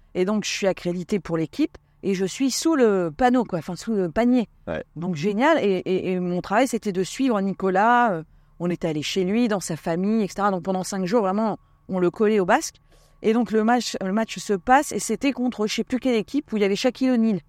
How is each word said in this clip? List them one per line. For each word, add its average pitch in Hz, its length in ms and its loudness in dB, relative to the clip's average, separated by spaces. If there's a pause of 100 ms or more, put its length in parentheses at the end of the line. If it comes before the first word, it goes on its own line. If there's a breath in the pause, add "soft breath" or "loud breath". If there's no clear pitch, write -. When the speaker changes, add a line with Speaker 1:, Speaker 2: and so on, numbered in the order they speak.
(140)
Speaker 1:
Et 185 100 0
donc, 185 220 0
je - 40 -6
suis - 160 -4
accréditée 180 540 -2
pour 165 160 -6
l'équipe. 165 400 -2 (280)
Et 196 100 0
je 185 100 -2
suis 262 280 -2
sous 330 240 0
le 196 380 4
panneau, 247 300 4
quoi, 180 140 -4
enfin, 175 160 -8
sous 226 180 -6
le 190 160 0
panier. 240 400 2 (200)
Speaker 2:
Ouais. - 160 -6 (120)
Speaker 1:
Donc, 175 200 -4
génial. 214 420 2
Et, 190 200 2
et, 185 340 -2
et 185 80 -2
mon 180 200 -2
travail, 233 280 2
c'était 214 240 -4
de 185 100 -2
suivre 233 380 -2
Nicolas. 196 720 2
Euh, 160 100 -4 (380)
on 175 100 -2
était 175 180 -4
allé 151 140 -2
chez 190 220 -2
lui, 220 240 2
dans 202 120 -2
sa 165 160 -6
famille, 190 460 0
et 190 60 -2
cetera. 202 240 0
Donc, 180 100 -2
pendant 185 220 -2
cinq 190 220 -4
jours, 214 160 2
vraiment, 202 360 0 (300)
on 185 100 -4
le 180 120 2
collait 214 300 2
au 185 60 2
basque. 233 300 0 (440 soft breath)
Et 226 120 2
donc, 233 180 0
le 214 140 2
match, 233 360 0
le 185 120 -4
match 220 260 -2
se - 140 -4
passe 254 400 2
et - 80 -4
c'était 240 320 -2
contre 240 340 -2
je - 80 -4
sais 226 100 -2
plus 254 140 -4
quelle 254 160 0
équipe 233 380 -2
où 220 40 0
il 202 40 0
y 208 40 2
avait 196 120 2
Shaquille 254 340 0
O'Neal. 226 380 2